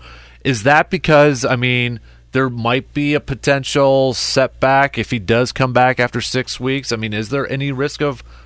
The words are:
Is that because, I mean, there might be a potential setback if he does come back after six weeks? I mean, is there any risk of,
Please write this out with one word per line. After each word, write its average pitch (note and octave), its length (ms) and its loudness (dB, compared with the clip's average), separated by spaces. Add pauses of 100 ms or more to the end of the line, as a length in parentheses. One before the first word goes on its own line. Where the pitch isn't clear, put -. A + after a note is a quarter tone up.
(460)
Is B2 180 0
that D3 280 4
because, D3 520 4
I B2 120 0
mean, B2 440 -2 (340)
there C3 160 0
might A#2+ 440 -4
be D3 220 -2
a C#3+ 60 0
potential C3+ 920 0
setback C3+ 840 0
if A2 140 -4
he B2 60 -2
does A#2 360 0
come C3 200 0
back B2+ 260 4
after B2 220 0
six - 380 -6
weeks? C3 320 -4
I A#2 60 -2
mean, A2 160 -6
is G#2+ 160 -6
there C#3 200 -4
any C#3 220 -4
risk C#3 300 -4
of, C#3+ 200 -4 (240)